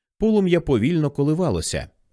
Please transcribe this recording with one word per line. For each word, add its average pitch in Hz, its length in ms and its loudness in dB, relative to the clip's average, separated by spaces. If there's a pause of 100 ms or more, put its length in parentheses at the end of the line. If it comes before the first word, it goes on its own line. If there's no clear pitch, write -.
(180)
Полум'я 196 420 2
повільно 151 500 0
коливалося, 139 800 -2 (240)